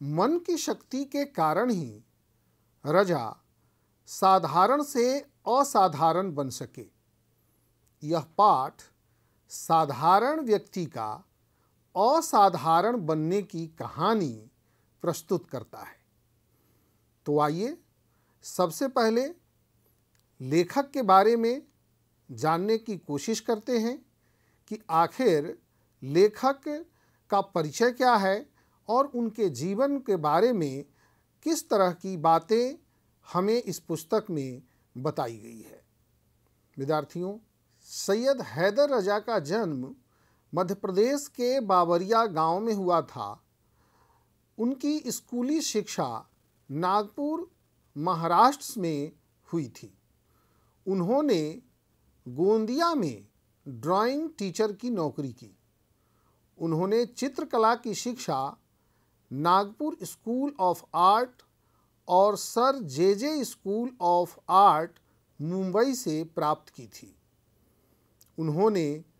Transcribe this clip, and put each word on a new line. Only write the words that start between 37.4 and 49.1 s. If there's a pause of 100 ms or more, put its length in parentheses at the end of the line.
सैयद
हैदर
रजा
का
जन्म (580)
मध्य
प्रदेश
के
बावरिया
गांव
में
हुआ
था। (1160)
उनकी (100)
स्कूली
शिक्षा (460)
नागपुर, (460)
महाराष्ट्र
में (360)